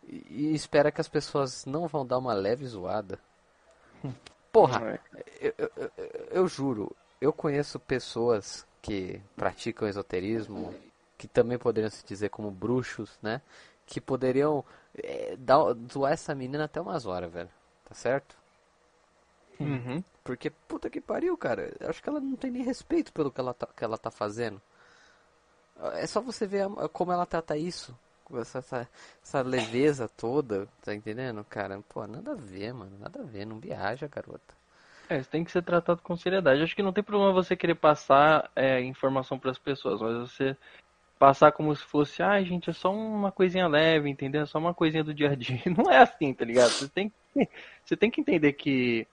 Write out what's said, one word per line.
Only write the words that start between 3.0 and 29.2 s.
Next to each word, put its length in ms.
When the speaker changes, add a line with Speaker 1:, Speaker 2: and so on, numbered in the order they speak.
Speaker 1:
Porra, 280
Speaker 2:
Não 80
é. 120
Speaker 1:
eu, 160
eu, 200
eu, 200
eu, 120
eu 160
juro, 460
eu 140
conheço 480
pessoas 840
que 360
praticam 540
esoterismo, 840
que 100
também 320
poderiam 320
se 140
dizer 240
como 220
bruxos, 720
né? 180
Que 120
poderiam, 640
é, 360
dar, 180
zoar 220
essa 220
menina 300
até 140
umas 280
horas, 260
velho. 180
Tá 60
certo? 420
Speaker 2:
Uhum. 460
Speaker 1:
Porque, 280
puta 400
que 100
pariu, 360
cara. 440
Eu 80
acho 140
que 60
ela 120
não 160
tem 140
nem 120
respeito 500
pelo 180
que 100
ela 140
tá, 200
que 100
ela 120
tá 140
fazendo. 500
É 120
só 140
você 260
ver 200
a, 220
como 240
ela 120
trata 320
isso. 400
Com 160
essa, 180
essa, 300